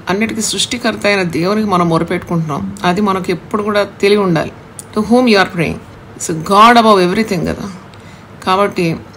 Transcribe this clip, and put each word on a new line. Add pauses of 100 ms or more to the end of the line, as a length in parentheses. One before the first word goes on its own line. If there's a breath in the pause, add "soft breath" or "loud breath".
(100)
అన్నిటికీ
సృష్టికర్త
అయిన
దేవునికి
మనం
మొరపెట్టుకుంటున్నాం.
అది
మనకు
ఎప్పుడు
కూడా
తెలివి
ఉండాలి. (460)
To
whom
you
are
praying? (400)
It's
God
above
everything
కదా. (760 loud breath)
కాబట్టి (200)